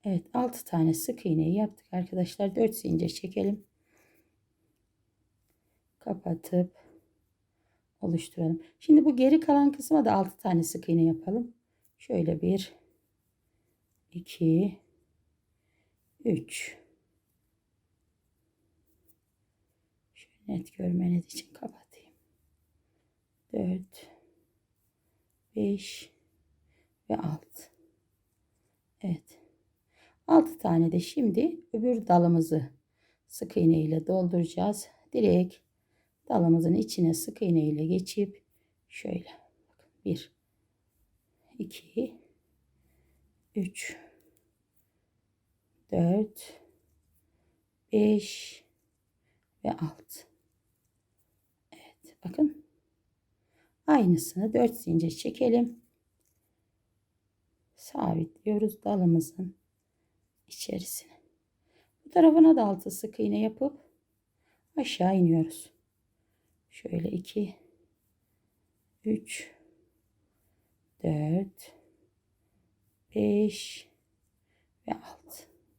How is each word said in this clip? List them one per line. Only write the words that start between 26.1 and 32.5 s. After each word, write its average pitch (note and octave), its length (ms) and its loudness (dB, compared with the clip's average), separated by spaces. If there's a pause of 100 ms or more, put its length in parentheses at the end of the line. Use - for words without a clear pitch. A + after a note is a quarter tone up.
ve A3 80 -4
altı. - 460 -10 (1400)
Evet. - 400 -8 (920)
Altı D#4+ 260 4
tane E3 340 2
de F3 80 0
şimdi A#3 640 -2 (120)
öbür A3+ 340 -2
dalımızı E3 640 2 (580)